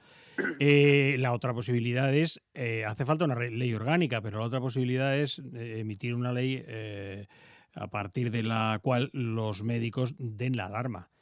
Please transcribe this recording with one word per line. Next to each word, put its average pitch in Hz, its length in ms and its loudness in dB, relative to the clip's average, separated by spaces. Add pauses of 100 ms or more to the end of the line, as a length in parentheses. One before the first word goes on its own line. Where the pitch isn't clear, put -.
(580)
eh, 143 600 8
la 127 160 2
otra 123 180 -2
posibilidad 120 600 0
es, 160 280 2 (140)
eh, 113 320 -4
hace 110 180 -2
falta 156 220 2
una 135 80 2
re-, 120 160 -4
ley 117 240 0
orgánica, 120 480 2
pero 107 160 -6
la 113 80 -2
otra 127 140 -2
posibilidad 127 540 0
es, 143 260 -2 (140)
eh, 117 260 -8
emitir 107 340 -4
una 123 180 -2
ley, 127 340 -2
eh, 101 600 -10 (480)
a 104 140 -8
partir 107 420 -4
de 113 120 0
la 110 400 0
cual 127 300 2
los 110 500 -2
médicos 117 540 -2
den 123 400 -4
la 101 80 -2
alarma. 104 460 -6 (120)